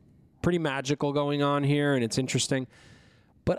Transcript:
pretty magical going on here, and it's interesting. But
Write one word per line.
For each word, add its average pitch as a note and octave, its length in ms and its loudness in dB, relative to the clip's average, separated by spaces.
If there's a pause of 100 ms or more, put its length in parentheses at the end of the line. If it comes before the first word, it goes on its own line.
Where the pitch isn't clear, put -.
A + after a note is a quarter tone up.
(420)
pretty F3 180 2
magical C#3+ 540 -2
going C#3+ 300 0
on C#3+ 200 2
here, C#3+ 300 2
and B2+ 100 2
it's A2+ 140 -4
interesting. C3 480 -2 (800)
But F3+ 160 0